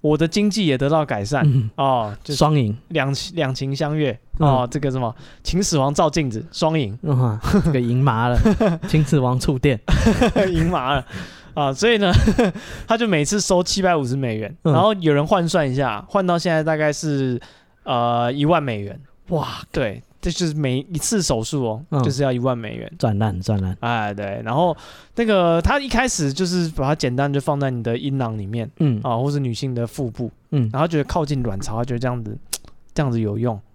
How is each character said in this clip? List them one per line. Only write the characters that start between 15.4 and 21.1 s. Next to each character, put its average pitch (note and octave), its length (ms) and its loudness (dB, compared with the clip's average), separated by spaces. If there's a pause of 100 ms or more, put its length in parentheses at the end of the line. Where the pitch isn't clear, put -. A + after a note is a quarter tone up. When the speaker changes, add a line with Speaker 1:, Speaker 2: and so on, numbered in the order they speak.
Speaker 1:
算 D#3 240 0
一 B2+ 40 -4
下， A#2 340 -2
换 F#3+ 180 0
到 F3 120 2
现 E3+ 160 0
在 D#3 80 2
大 D#3 140 0
概 D3+ 160 0
是， C#3 460 -2 (440)
呃， A#2+ 500 0
一 C#3+ 140 0
万 E3 160 4
美 A2+ 180 -4
元。 G2+ 180 -10 (320)
Speaker 2:
哇。 - 280 -4 (120)
Speaker 1:
对， A#2 300 -4 (200)
这 F3 100 -4
就 F3 160 -4
是 D3+ 80 -2
每 C3+ 240 0
一 E3+ 180 -8
次 G3+ 240 -2